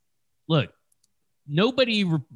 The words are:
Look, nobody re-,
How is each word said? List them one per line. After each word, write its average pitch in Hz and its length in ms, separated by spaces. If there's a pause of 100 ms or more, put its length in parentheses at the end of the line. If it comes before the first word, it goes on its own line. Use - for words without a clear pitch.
(480)
Look, 139 240 (760)
nobody 220 560
re-, 165 160 (180)